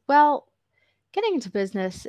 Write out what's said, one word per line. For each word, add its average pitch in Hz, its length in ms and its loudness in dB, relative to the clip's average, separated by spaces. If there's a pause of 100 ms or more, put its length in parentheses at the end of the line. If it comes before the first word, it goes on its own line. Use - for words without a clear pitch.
Well, 294 400 4 (680)
getting 415 220 -2
into 233 140 -6
business 190 600 -6